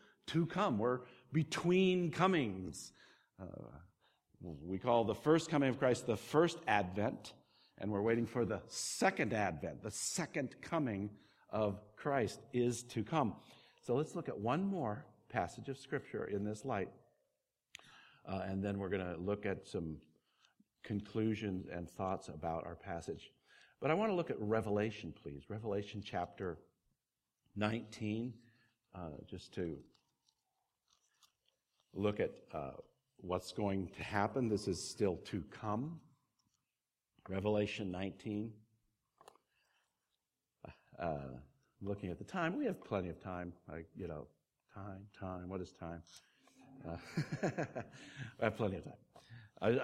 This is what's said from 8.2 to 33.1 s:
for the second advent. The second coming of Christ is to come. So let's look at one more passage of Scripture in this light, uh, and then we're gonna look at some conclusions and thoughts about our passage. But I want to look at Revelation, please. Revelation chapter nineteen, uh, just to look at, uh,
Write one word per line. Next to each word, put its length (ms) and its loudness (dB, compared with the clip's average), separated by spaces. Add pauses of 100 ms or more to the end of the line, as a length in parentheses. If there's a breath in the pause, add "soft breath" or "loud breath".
for 220 0
the 220 -2
second 680 2
advent. 480 0
The 80 -4
second 720 -4
coming 480 0 (400 loud breath)
of 320 2 (140)
Christ 440 2 (140)
is 300 4
to 200 -2
come. 320 2 (460 loud breath)
So 120 2
let's 200 0
look 160 -4
at 80 -6
one 260 2
more 400 0 (240)
passage 400 -2
of 80 -4
Scripture 480 -4
in 200 0
this 200 -4
light, 240 0 (1400 loud breath)
uh, 200 0
and 180 0
then 140 0
we're 100 -2
gonna 300 0
look 260 0
at 240 -2
some 300 -4 (880 soft breath)
conclusions 840 0
and 200 -6
thoughts 380 -2
about 360 -2
our 120 -8
passage. 560 -8 (480 soft breath)
But 100 2
I 40 4
want 160 2
to 40 2
look 160 0
at 100 -4
Revelation, 720 2 (100)
please. 280 -10
Revelation 520 -4
chapter 560 -4 (960)
nineteen, 800 -2 (600 soft breath)
uh, 160 -6 (180)
just 260 -12
to 220 -2 (2250 soft breath)
look 280 2
at, 120 2 (220)
uh, 180 -4 (460)